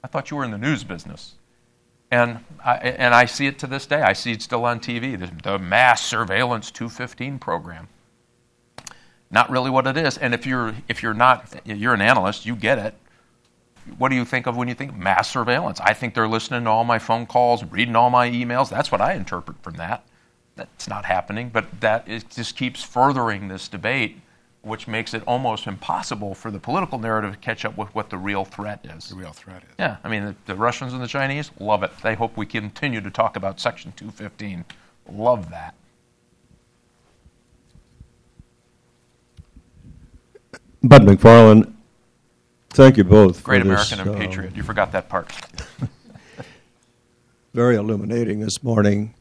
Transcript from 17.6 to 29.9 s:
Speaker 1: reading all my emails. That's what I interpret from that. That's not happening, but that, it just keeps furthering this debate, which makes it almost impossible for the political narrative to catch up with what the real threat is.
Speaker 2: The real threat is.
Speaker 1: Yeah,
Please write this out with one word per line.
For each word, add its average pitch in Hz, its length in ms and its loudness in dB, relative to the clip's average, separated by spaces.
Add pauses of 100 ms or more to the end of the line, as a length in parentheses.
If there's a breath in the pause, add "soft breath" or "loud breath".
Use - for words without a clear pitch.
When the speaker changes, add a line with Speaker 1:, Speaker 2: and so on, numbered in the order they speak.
Speaker 1:
reading 113 320 -4
all 123 140 4
my 123 200 2
emails. 123 380 -4
That's - 240 -6
what 98 80 -2
I 151 140 0
interpret 90 480 -10
from 85 140 -14
that. 90 280 -10 (500)
That's - 320 -20
not 101 180 -12
happening, 101 440 -6
but 110 320 -6
that, 110 260 -2
it 110 240 -14
just - 260 -12
keeps - 280 -10
furthering 120 640 -2
this 92 200 -14
debate, 110 520 -6 (400)
which 107 260 -14
makes 113 280 -8
it 110 120 -8
almost 120 400 -6
impossible 98 680 -8
for 113 160 -14
the 101 100 -12
political 151 380 -6
narrative 110 340 -4
to 98 60 -16
catch - 260 -10
up 107 120 -8
with 101 180 -12
what 107 160 -8
the 98 80 -12
real 98 260 -6
threat 104 400 -14
is. 82 240 -20
Speaker 2:
The 95 80 -18
real 92 160 -18
threat 92 300 -20
is. - 180 -20
Speaker 1:
Yeah, 131 240 -6